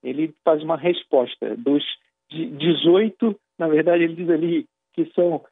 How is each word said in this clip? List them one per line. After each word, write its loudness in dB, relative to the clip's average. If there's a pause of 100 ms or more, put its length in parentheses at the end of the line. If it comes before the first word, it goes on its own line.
ele -6 (100)
faz 2
uma -4
resposta -2
dos 0 (480)
de-, -8
dezoito, 2 (240)
na -2
verdade 2
ele -2
diz -8
ali 0 (260)
que -4
são 0